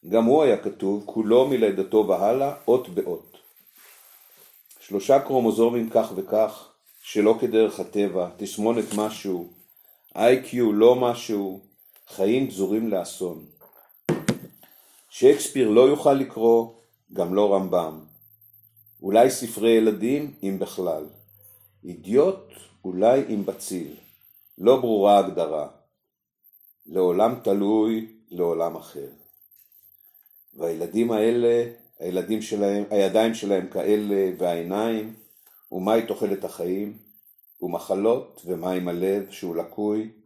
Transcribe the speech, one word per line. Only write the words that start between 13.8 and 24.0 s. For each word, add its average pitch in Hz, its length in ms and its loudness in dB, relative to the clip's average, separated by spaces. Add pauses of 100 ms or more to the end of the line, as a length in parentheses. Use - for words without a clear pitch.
שייקספיר 190 580 4
לא 107 120 6
יוכל 143 320 4
לקרוא, 117 640 2 (380)
גם 90 220 -4
לא 101 200 2
רמב״ם. 85 500 -2 (960)
אולי 113 280 6
ספרי 113 400 -2
ילדים, 113 720 2
אם 98 160 -4
בכלל. 82 480 -6 (760)
אידיוט, 101 680 -2 (320)
אולי 104 440 2
אם 101 180 -4
בציל. 90 500 -10 (640)